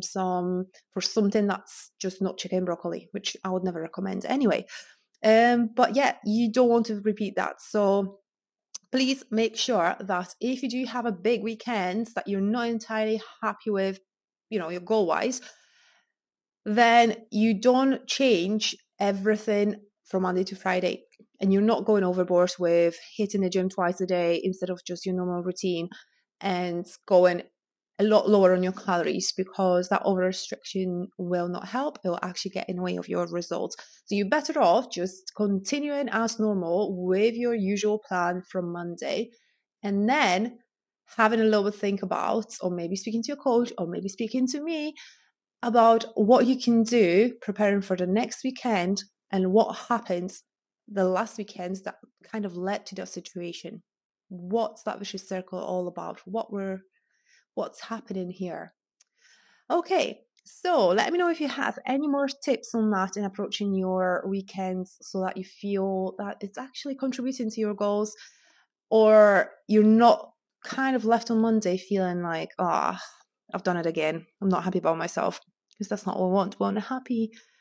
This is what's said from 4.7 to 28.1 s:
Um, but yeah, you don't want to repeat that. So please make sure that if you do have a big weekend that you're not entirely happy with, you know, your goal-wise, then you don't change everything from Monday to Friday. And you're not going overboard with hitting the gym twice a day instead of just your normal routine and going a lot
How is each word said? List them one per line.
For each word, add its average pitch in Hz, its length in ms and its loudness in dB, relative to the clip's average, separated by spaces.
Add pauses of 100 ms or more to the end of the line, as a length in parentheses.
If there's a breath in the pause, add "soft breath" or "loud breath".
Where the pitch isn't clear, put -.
Um, 233 540 4
but 240 180 4
yeah, 277 200 2 (100)
you 220 260 0
don't 240 200 4
want 233 160 4
to 208 180 -6
repeat 208 320 -2
that. - 240 -4
So 196 600 0 (680)
please 262 400 0
make 220 280 0
sure 190 420 0
that 180 400 -6
if 254 220 -4
you 262 80 -4
do 254 160 -4
have 240 180 -6
a 240 80 -2
big 196 300 -2
weekend 220 720 -4
that - 120 -8
you're 196 140 -2
not 233 280 0
entirely 220 520 -2 (220)
happy 214 260 -6
with, 190 300 -2 (500)
you 220 100 -4
know, 165 120 -6
your 180 100 -6
goal-wise, 202 600 0 (1200 loud breath)
then 233 520 6 (140)
you 214 300 2
don't 254 460 4
change 214 680 2 (240)
everything 208 760 0 (320)
from 190 160 -2
Monday 185 220 0
to 190 120 -10
Friday. 185 460 -2 (400)
And 196 120 4
you're 196 80 4
not 214 240 2
going 208 180 4
overboard 180 540 2
with 170 400 4 (180)
hitting 202 240 -2
the 190 80 2
gym 185 220 0
twice 180 320 -2
a 185 40 -2
day 175 380 2
instead 185 240 -4
of 180 180 -8
just 175 200 -10
your 185 80 -2
normal 180 280 -4
routine 180 460 -4 (500 loud breath)
and 180 460 -4 (220)
going 180 360 6 (560)
a 202 60 2
lot 214 240 6